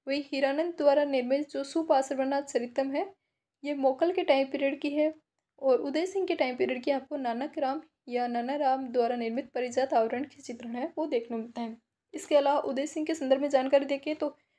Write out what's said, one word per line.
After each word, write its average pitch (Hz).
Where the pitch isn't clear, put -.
वही 285
हीरानंद 277
द्वारा 285
निर्मित 269
जो 277
सुपार्श्वनाथ 277
चरितम 269
है, 359
ये 285
मोकल 269
के 359
टाइम 269
पीरियड 277
की 285
है। 302
और 254
उदय 302
सिंह 370
के 359
टाइम 254
पीरियड 247
की 294
आपको 269
नानक 254
राम 285
या 240
नाना 240
राम 269
द्वारा 240
निर्मित 233
परिजात 254
आवरण 233
के -
चित्रण 233
है, 262
वो 320
देखने 240
मिलता 233
है। 226
इसके 302
अलावा 285
उदय 269
सिंह 311
के 320
संदर्भ 269
में 285
जानकारी 269
देखें, 277
तो 294